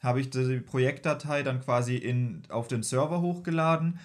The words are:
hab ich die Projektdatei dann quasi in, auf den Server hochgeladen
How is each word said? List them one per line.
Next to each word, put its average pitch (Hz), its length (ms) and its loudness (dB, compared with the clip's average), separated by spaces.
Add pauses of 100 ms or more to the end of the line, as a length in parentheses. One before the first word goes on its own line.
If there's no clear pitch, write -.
hab 127 140 2
ich 131 140 -2
die 127 300 0
Projektdatei 139 840 0
dann 127 160 0
quasi 123 360 2
in, 123 520 -2
auf 117 180 -2
den 117 160 -2
Server 156 400 0
hochgeladen 165 840 0